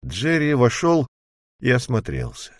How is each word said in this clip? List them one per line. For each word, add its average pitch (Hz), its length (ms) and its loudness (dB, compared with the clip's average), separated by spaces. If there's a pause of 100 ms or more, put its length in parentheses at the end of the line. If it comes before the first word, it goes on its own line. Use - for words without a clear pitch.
Джерри 147 500 0
вошёл 135 540 2 (520)
и 127 80 -2
осмотрелся. 110 920 -4